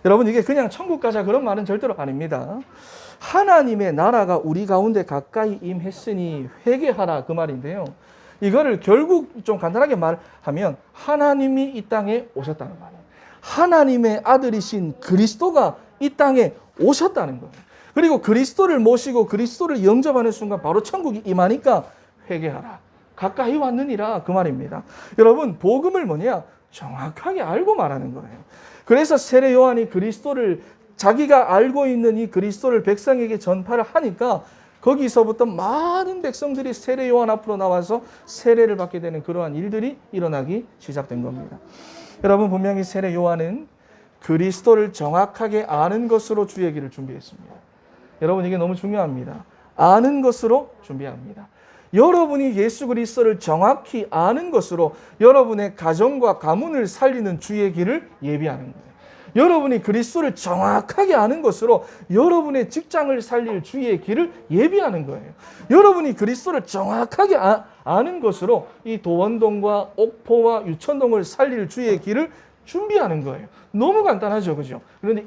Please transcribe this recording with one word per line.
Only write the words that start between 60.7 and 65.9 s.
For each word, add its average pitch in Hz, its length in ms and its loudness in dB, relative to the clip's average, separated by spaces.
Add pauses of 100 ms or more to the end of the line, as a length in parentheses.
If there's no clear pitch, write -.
아는 247 280 2
것으로 220 420 2 (260)
여러분의 285 600 2
직장을 285 520 -4
살릴 226 400 -4
주의 240 380 -4
길을 330 320 -4 (180)
예비하는 226 560 0
거예요. 107 260 -14 (380)
여러분이 349 460 6